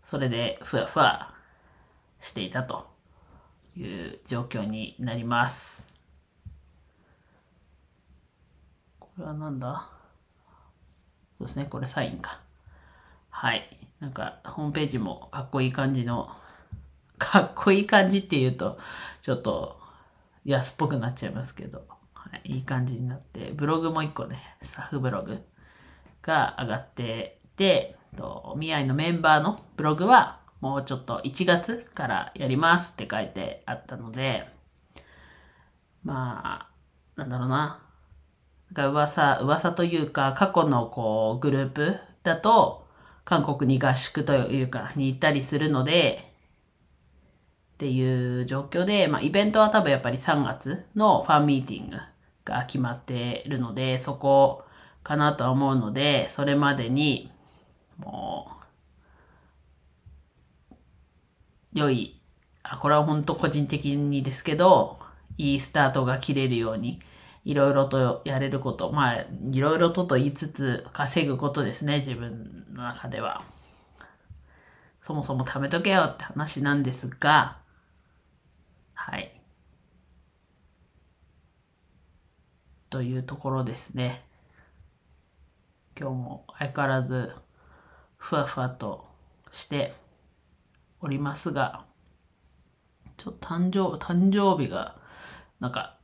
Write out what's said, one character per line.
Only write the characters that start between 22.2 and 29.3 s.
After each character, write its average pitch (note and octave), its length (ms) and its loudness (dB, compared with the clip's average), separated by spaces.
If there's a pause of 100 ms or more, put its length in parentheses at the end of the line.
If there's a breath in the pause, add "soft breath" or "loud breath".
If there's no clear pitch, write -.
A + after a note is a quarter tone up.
い、 - 160 -10
い C3 60 -4
い C3 40 -10
感 B2+ 220 -2
じ B2+ 100 -4
に B2+ 100 -6
な B2 100 -6
っ C3 40 -14
て、 - 340 -14
ブ C#3+ 140 -4
ロ D#3+ 140 2
グ D#3+ 100 -2
も D#3+ 100 -2
一 D#3 120 -4
個 - 120 -8
ね、 - 360 -16
ス - 160 -14
タ - 60 -12
ッ - 40 -12
フ C#3+ 140 -6
ブ B2+ 100 -2
ロ F#2+ 120 -4
グ G2+ 220 -10 (760 soft breath)
が - 380 0
上 B2+ 80 -6
が G#2+ 100 -4
っ B2+ 120 -12
て A#2 500 -8 (160)
て、 - 420 2 (200)
と、 - 400 -12
ミ D#3 160 -4
ア D3 60 0
イ C3+ 60 0
の C3 80 2
メ D#3 180 2
ン E3+ 100 0
バ D#3 180 8